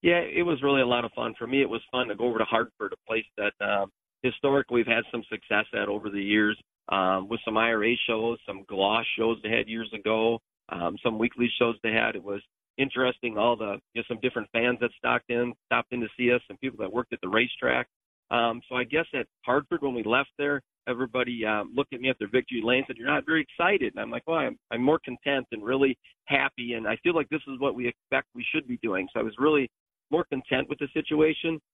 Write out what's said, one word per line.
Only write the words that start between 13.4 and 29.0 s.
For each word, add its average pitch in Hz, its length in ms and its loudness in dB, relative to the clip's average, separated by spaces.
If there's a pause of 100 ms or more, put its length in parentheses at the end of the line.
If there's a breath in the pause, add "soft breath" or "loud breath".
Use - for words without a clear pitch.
the, 101 220 -4 (160)
you 117 60 -4
know, - 80 -6
some 120 120 -6
different 120 320 -2
fans 117 280 0
that 117 160 0
stopped 120 340 -2
in, 120 220 0 (140)
stopped 120 260 0
in 123 80 -4
to 110 160 -4
see 123 160 4
us, 123 160 2
some 98 80 -16
people 131 240 -8
that 98 120 -4
worked 123 200 -4
at - 80 -8
the 90 80 -6
racetrack. 123 580 2 (440)
Um, 117 380 2
so 127 80 -4
I 123 80 0
guess 147 200 0 (100)
at 127 120 -4 (180)
Hartford, 143 380 0
when 135 120 0
we 120 80 -2
left 120 360 2
there, 143 240 0 (260)
everybody, 120 560 -2
um, 107 320 0
looked 139 160 -2
at 123 80 -10
me 131 100 0
after 113 160 -2
victory 120 380 0
lane 123 140 4
and 135 100 -2
said, 117 80 -8
"You're 117 100 -8
not 143 200 0
very 160 160 2
excited." 170 500 0
And - 80 -8
I'm 107 100 -6
like, 120 160 -8
"Well, 165 120 0
I'm, 131 180 -2 (140)
I'm 117 120 -2
more 151 220 6
content 131 480 -4
and 107 100 -8
really 135 360 0 (260 soft breath)
happy, 135 480 -2
and 113 160 -4
I 113 160 0
feel 170 100 2
like 151 140 0
this 151 180 -4
is 135 140 -8
what 135 140 2
we 123 120 -4
expect - 480 -2
we 120 180 -8
should 156 140 -2
be 123 160 -6
doing." 95 300 -2